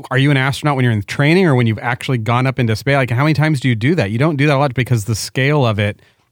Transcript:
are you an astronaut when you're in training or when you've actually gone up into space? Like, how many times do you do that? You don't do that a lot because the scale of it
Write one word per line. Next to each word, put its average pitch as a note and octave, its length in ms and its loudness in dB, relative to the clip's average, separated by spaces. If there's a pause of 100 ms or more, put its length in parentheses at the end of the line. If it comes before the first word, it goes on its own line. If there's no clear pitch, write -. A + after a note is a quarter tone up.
(100)
are B2+ 60 -2
you C3+ 140 2
an C#3 80 2
astronaut C#3 360 -2
when C3 100 0
you're A#2+ 80 2
in G#2 100 -2
training D#3+ 420 2
or D3+ 100 4
when B2 120 2
you've G#2+ 140 -2
actually B2 360 -4
gone A#2+ 300 0
up C3 120 -4
into A2+ 160 0
space? C3+ 220 -2
Like, B2+ 140 0
how A#2+ 140 0
many D#3 100 2
times D3+ 260 0
do C3+ 80 0
you B2 60 2
do A#2+ 200 0
that? G#2 160 -2
You A2+ 60 -4
don't D3 200 0
do C#3 100 2
that D3 100 2
a - 20 0
lot C#3+ 140 0
because A#2 320 0
the A2+ 100 -2
scale C3+ 520 0
of G#2+ 120 0
it G#2 220 -2 (320)